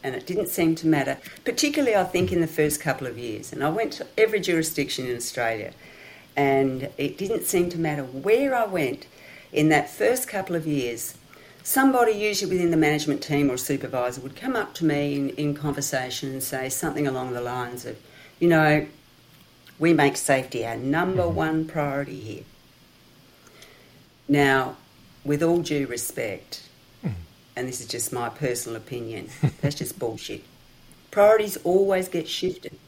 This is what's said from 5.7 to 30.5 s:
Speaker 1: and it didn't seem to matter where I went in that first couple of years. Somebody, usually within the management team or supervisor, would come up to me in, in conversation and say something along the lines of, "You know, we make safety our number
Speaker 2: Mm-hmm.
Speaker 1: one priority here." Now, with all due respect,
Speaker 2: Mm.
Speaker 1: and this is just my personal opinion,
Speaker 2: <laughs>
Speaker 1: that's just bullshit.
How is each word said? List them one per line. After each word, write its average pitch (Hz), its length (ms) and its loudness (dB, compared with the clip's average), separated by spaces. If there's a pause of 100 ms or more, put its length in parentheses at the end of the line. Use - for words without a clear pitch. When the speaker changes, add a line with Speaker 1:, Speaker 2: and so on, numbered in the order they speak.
Speaker 1:
and 135 520 2 (100)
it 139 200 -4
didn't 202 260 -2
seem 175 260 2
to 170 80 -6
matter 147 240 -2
where 202 520 2
I 233 100 2
went 175 420 -2 (460)
in 151 160 4
that 151 220 4
first 233 360 0
couple 190 300 -4
of 160 100 -4
years. 123 480 -4 (480)
Somebody, 254 500 4
usually 202 380 -2
within 175 220 2
the 160 40 4
management 151 460 2
team 143 260 2
or 127 100 0
supervisor, 127 640 -4
would 131 120 -12
come - 220 -6
up - 200 -6
to 165 80 -4
me 143 300 2
in, 139 160 -2
in 147 240 -2
conversation 135 760 -4
and 131 100 -6
say 131 260 -6
something 147 380 -2
along 131 260 -4
the 123 80 -4
lines 123 460 -6
of, 110 100 -10 (440)
"You 175 80 6
know, 151 380 6 (920)
we 165 140 6
make 143 240 6
safety 131 500 0
our 117 100 -6
number 170 460 0
Speaker 2:
Mm-hmm. 170 140 0
Speaker 1:
one 160 300 0
priority 143 520 -4
here." 107 240 -12 (1900)
Now, 135 480 4 (480)
with 147 180 0
all 170 160 4
due 147 280 -2
respect, 120 760 -8 (420)
Speaker 2:
Mm. 139 80 -4 (440)
Speaker 1:
and 127 120 -6
this 123 120 -8
is 110 60 -14
just - 260 -6
my 120 160 -4
personal 120 480 -4
opinion, 113 520 -10 (160)
Speaker 2:
<laughs> - 160 0
Speaker 1:
that's - 140 -2
just - 240 -8
bullshit. 113 440 -8 (680)